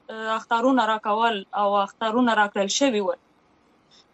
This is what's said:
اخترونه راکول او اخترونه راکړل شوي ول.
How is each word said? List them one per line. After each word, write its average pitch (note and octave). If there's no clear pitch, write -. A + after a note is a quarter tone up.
اخترونه A#3
راکول A3
او G3+
اخترونه A3+
راکړل G3+
شوي B3
ول. F3